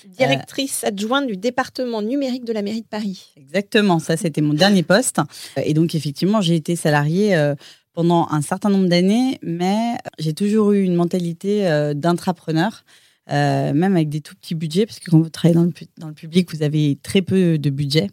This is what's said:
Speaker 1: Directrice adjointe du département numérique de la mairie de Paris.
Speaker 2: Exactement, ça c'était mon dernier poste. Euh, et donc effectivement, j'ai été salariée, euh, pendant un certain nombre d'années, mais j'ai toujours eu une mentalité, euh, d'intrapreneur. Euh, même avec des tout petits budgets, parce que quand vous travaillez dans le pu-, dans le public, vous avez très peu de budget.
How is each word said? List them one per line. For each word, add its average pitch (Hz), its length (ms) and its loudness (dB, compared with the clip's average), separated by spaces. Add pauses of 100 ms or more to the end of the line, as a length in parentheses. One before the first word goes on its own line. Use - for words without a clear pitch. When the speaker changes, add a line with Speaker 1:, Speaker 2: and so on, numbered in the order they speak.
(180)
Speaker 1:
Directrice 269 640 -2
adjointe 233 460 -2
du 208 80 -6
département 240 640 -6
numérique 254 420 -4
de 226 80 -6
la 214 100 -4
mairie 220 200 -6
de - 60 -20
Paris. 208 480 -8
Speaker 2:
Exactement, 185 640 0
ça 165 160 -2
c'était 160 240 -2
mon 147 140 2
dernier 190 280 4
poste. 190 380 2 (360)
Euh, - 80 0
et 151 80 0
donc 160 220 2
effectivement, 165 460 0
j'ai 170 160 2
été 165 180 -4
salariée, 165 600 2
euh, 147 180 2 (380)
pendant 170 400 2
un 151 100 0
certain 190 280 -2
nombre 190 180 2
d'années, 196 520 2
mais 196 580 -2 (200)
j'ai 156 140 -2
toujours 208 400 2
eu 202 100 2
une 180 140 2
mentalité, 175 720 -2
euh, 147 260 0
d'intrapreneur. 170 880 -2 (480)
Euh, 143 420 0
même 185 220 2
avec 160 140 2
des 151 120 -6
tout - 140 -16
petits - 220 -10
budgets, 165 280 -2
parce - 140 -8
que - 100 -20
quand 160 120 6
vous 160 100 0
travaillez 165 240 2
dans 170 80 4
le 175 80 2
pu-, - 160 -12 (100)
dans 160 120 -14
le 151 40 -12
public, 165 400 -2
vous 151 120 -4
avez 147 400 0
très 196 180 0
peu 175 340 2
de 147 140 -2
budget. 143 420 -2